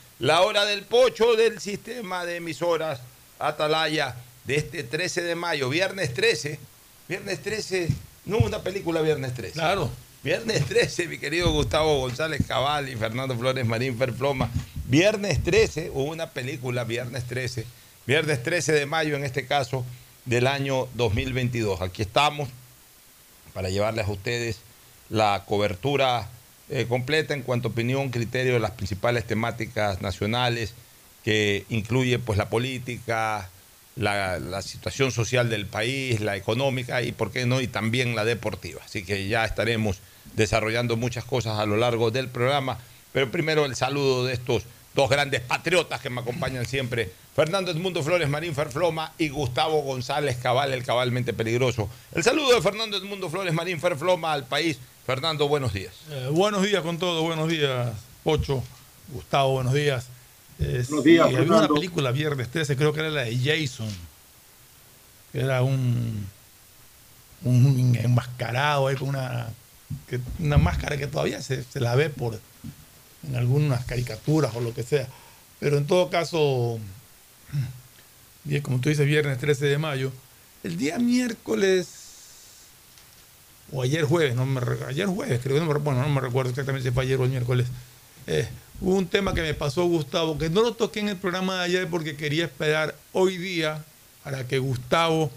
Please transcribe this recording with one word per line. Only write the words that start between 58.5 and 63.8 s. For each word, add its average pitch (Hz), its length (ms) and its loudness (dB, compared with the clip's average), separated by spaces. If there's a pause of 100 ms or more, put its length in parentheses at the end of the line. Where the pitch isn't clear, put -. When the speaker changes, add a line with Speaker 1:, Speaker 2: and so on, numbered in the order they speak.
Speaker 2:
Gustavo, 135 440 0
buenos 127 200 0
días. 143 340 0 (520)
Eh, 143 300 0
Speaker 3:
Buenos 147 160 0
días, 165 240 10
Speaker 2:
sí, 131 60 2
había 127 40 2
una 135 160 4
Speaker 3:
Fernando. 208 180 6
Speaker 2:
película, 156 380 0
Viernes 139 380 -2
trece, 143 260 0
creo 151 180 4
que 151 60 -4
era 156 100 -2
la 147 140 -2
de 117 140 -2
Jason, 139 520 -2 (1400)